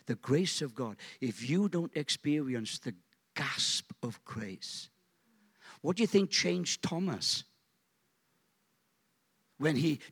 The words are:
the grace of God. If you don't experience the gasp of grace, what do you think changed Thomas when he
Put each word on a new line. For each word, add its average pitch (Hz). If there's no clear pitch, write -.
the 117
grace 156
of 127
God. 110
If 120
you 190
don't 170
experience 143
the 107
gasp -
of 120
grace, -
what 175
do 220
you 214
think 196
changed 175
Thomas 170
when 147
he 147